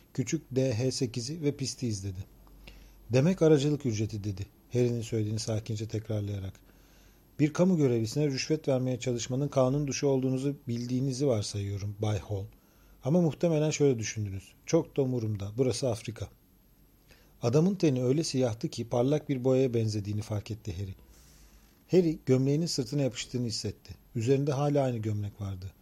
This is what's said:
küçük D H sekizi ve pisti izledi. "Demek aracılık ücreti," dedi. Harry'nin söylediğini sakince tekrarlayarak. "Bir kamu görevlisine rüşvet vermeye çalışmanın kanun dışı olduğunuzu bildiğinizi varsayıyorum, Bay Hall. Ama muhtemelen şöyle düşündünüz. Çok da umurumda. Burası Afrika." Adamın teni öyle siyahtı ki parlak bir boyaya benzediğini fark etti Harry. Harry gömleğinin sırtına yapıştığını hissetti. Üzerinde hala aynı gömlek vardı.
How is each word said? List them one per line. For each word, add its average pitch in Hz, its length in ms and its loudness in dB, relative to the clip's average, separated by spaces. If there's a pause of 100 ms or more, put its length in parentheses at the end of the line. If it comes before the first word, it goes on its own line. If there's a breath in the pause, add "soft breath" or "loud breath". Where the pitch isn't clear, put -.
(140 loud breath)
küçük - 360 -2
D 131 240 2
H 127 160 0
sekizi 127 520 -4
ve 143 140 0
pisti 127 300 -6
izledi. 98 380 -6 (880 loud breath)
"Demek 151 300 4
aracılık 147 440 4
ücreti," 107 380 -2
dedi. 101 220 -6 (260)
Harry'nin 120 300 2
söylediğini 110 360 -2
sakince 107 500 -4
tekrarlayarak. 104 640 -4 (880 soft breath)
"Bir 151 120 4
kamu 180 240 4
görevlisine 127 500 2
rüşvet 147 420 -2
vermeye 127 320 0
çalışmanın 127 480 -2
kanun 139 400 2
dışı 135 200 0
olduğunuzu 131 480 0 (120)
bildiğinizi 127 580 -2
varsayıyorum, 101 760 -2
Bay 107 160 0
Hall. 98 260 -6 (600 soft breath)
Ama 160 160 4
muhtemelen 156 500 2
şöyle 139 280 4
düşündünüz. 101 540 -6 (140)
Çok 165 300 0
da 143 60 2
umurumda. 110 540 -2
Burası 127 340 0
Afrika." 107 380 -8 (1120 soft breath)
Adamın 156 320 4
teni 135 280 2
öyle 139 220 2
siyahtı 127 440 0
ki 117 200 -8
parlak 135 400 0
bir 127 160 -2
boyaya 131 300 4
benzediğini 107 480 -2
fark 104 280 -6
etti 104 280 -8
Harry. 98 160 -8 (960 soft breath)
Harry 170 360 4
gömleğinin 135 400 4
sırtına 143 360 -2
yapıştığını 123 440 -4
hissetti. 107 480 -8 (200)
Üzerinde 135 380 2
hala 143 300 2
aynı 127 160 -2
gömlek 104 420 -4
vardı. 98 420 -8